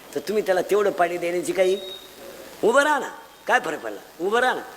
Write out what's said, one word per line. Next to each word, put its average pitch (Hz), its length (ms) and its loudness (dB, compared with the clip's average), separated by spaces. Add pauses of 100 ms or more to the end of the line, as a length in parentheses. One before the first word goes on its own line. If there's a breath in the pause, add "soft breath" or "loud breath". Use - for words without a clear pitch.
(160)
तर 143 40 -4
तुम्ही 202 260 -2
त्याला 185 160 2
तेवढं 202 300 2
पाणी 175 260 0
देण्याची 170 340 -2
काही? 185 260 2 (840)
उभं 254 200 6
राहा 294 160 2
ना, 214 100 -6 (380)
काय 240 180 4
फरक 156 140 -4
पडला? 113 460 -8
उभं 214 140 2
राहा 254 140 4
ना, 143 80 -6 (160)